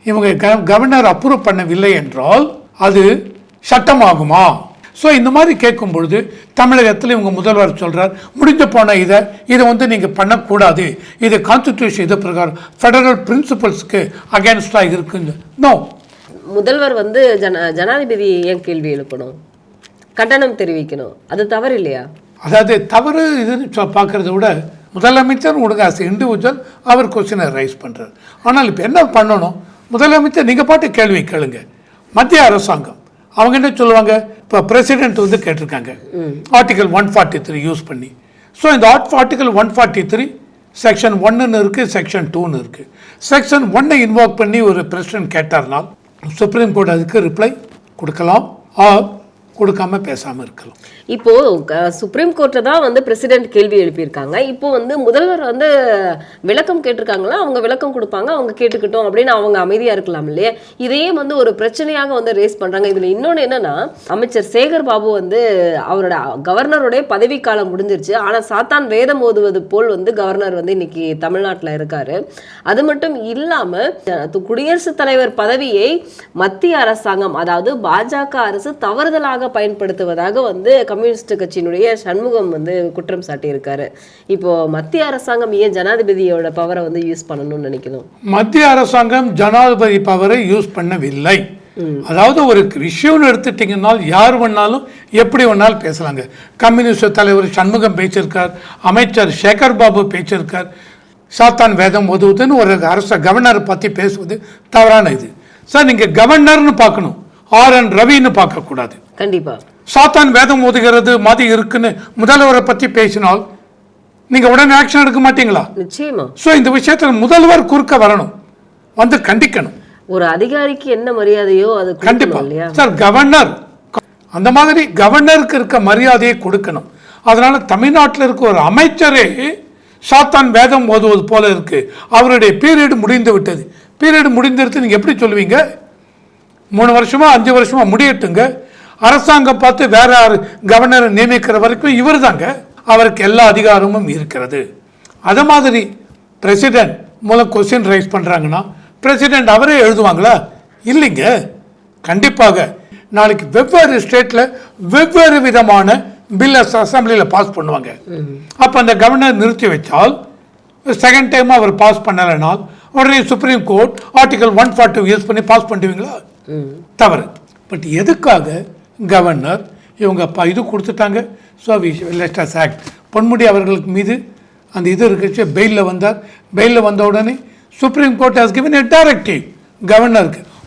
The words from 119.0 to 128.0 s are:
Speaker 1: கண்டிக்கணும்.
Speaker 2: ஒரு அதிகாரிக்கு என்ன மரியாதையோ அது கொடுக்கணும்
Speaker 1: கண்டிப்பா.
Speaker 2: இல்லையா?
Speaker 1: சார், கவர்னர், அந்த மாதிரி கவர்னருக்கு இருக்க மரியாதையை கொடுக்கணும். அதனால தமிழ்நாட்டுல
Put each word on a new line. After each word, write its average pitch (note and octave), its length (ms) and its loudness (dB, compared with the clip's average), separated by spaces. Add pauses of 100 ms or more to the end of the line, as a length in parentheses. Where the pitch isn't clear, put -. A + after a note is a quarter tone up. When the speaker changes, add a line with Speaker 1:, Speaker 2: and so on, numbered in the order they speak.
Speaker 1:
கண்டிக்கணும். - 560 -2 (340)
Speaker 2:
ஒரு F3+ 200 -2
அதிகாரிக்கு C#4 640 -4
என்ன A#3+ 220 -4
மரியாதையோ G#3 640 0
அது F#3 140 -6
கொடுக்கணும் D#3+ 120 -12
Speaker 1:
கண்டிப்பா. A3+ 340 0
Speaker 2:
இல்லையா? D3+ 340 -8
Speaker 1:
சார், A#3 220 2
கவர்னர், B3 640 2 (720)
அந்த F#3+ 200 0
மாதிரி D4+ 380 4
கவர்னருக்கு D4 640 2
இருக்க A#3+ 260 0
மரியாதையை A#3+ 560 2
கொடுக்கணும். F#3+ 460 -6 (420)
அதனால B3 340 4
தமிழ்நாட்டுல C#4+ 640 2